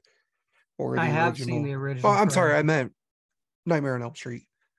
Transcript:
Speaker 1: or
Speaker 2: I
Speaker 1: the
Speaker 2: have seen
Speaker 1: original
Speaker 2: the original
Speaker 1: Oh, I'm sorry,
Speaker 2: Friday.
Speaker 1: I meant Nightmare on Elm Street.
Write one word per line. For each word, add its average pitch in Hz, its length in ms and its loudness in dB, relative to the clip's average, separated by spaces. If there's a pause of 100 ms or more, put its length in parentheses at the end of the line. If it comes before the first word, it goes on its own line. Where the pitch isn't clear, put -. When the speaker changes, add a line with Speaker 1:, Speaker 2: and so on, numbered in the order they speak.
(800)
Speaker 1:
or 127 200 -2
Speaker 2:
I - 80 2
Speaker 1:
the 151 60 0
Speaker 2:
have 165 240 0
seen 127 120 -8
Speaker 1:
original 156 160 -2
Speaker 2:
the 143 100 -6
original 135 360 0
Speaker 1:
Oh, 202 40 4
I'm 202 160 4
sorry, 160 200 2
Speaker 2:
Friday. 147 100 4
Speaker 1:
I - 20 0
meant 151 300 2 (720)
Nightmare 143 300 0
on 123 60 -6
Elm 117 120 -10
Street. - 320 -12 (320)